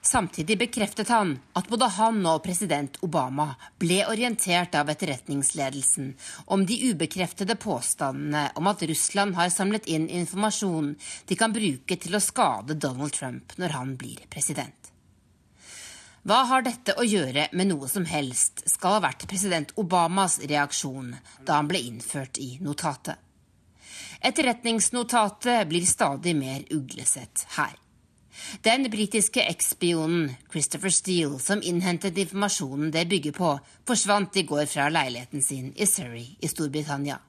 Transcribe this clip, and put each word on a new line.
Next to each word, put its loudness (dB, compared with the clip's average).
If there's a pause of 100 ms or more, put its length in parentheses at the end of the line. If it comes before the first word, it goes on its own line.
Samtidig 2
bekreftet -2
han 4 (260)
at -2
både 2 (100)
han 4 (100)
og 4
president -2
Obama 0 (340)
ble 4
orientert 0
av 2
etterretningsledelsen -2 (340)
om 4
de 0 (160)
ubekreftede -2
påstandene -2
om 0
at -2
Russland 0
har 2
samlet 0
inn 2
informasjon -2 (340)
de -2
kan 2
bruke 0
til -6
å 2
skade 0
Donald -4
Trump -10
når -2
han -6
blir -12
president. -6 (1300)
Hva 6
har 4
dette -2
å 2
gjøre 2
med 2
noe -2
som -2
helst, 0
skal 4
ha 2
vært -4
president -2
Obamas 2
reaksjon -2 (300)
da 4
han 2
ble 0
innført -8
i -8
notatet. -4 (1080)
Etterretningsnotatet 2
blir 2
stadig 2
mer -2
uglesett -4 (100)
her. -2 (920)
Den 6
britiske 2
eksspionen 0 (180)
Christopher -2
Steele, 0
som 0
innhentet 0
informasjonen -2
det 2
bygger 0
på, 0 (360)
forsvant 2
i 2
går 2
fra 0
leiligheten -2
sin -4
i 0
Surrey -2 (180)
i -2
Storbritannia. -4 (120)